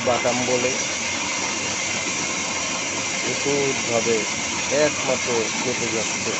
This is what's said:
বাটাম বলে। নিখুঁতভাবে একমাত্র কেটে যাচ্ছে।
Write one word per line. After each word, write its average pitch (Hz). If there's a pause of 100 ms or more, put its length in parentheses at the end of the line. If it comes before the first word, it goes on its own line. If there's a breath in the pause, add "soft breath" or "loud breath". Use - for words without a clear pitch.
বাটাম 123 (120)
বলে। 127 (2500)
নিখুঁতভাবে 123 (720)
একমাত্র 135 (340)
কেটে 117
যাচ্ছে। 107